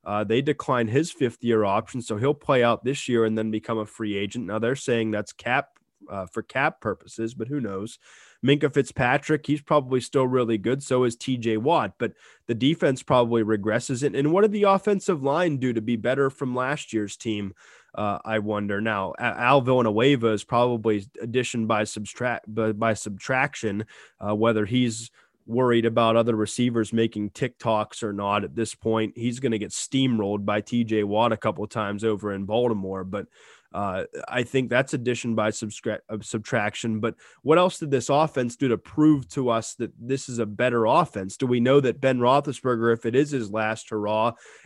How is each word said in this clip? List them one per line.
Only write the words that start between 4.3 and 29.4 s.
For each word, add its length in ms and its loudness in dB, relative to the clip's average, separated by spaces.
Now 140 -4
they're 160 0
saying 360 0
that's 220 -6
cap, 440 -4
uh, 160 -6
for 160 -8
cap 380 -2
purposes, 540 -6
but 160 -8
who 100 -6
knows? 400 -8
Minkah 300 2
Fitzpatrick, 720 0
he's 160 -2
probably 400 2
still 240 0
really 320 2
good. 240 0
So 220 2
is 120 0
T 220 -4
J 200 0
Watt, 420 0
but 140 -4
the 80 -2
defense 480 2
probably 400 4
regresses. 600 0
And, 120 0
and 160 2
what 100 4
did 100 4
the 120 0
offensive 580 2
line 360 0
do 160 0
to 80 0
be 160 -2
better 340 0
from 240 -6
last 380 -4
year's 240 -4
team? 360 -6
Uh, 300 -2
I 160 -2
wonder. 400 -2
Now, 400 -2
A-, 40 -4
Al 380 4
Villanueva 680 4
is 160 -2
probably 600 0
addition 460 -2
by 160 2
subtract-, 640 -6
by, 240 -2
by 220 0
subtraction, 920 -4
uh, 80 0
whether 320 2
he's 460 -2
worried 400 2
about 300 4
other 200 4
receivers 580 0
making 380 0
TikToks 720 -4
or 120 -6
not 320 0
at 100 -12
this 180 -4
point. 440 -2
He's 240 -4